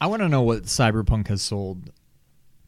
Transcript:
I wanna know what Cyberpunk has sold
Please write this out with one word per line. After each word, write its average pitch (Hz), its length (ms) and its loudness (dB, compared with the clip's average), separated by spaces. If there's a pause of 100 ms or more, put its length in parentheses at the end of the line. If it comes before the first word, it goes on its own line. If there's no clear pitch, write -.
I 151 60 0
wanna 202 240 0
know 139 100 4
what 117 220 2
Cyberpunk 110 680 2
has 98 140 -2
sold 95 480 -8 (760)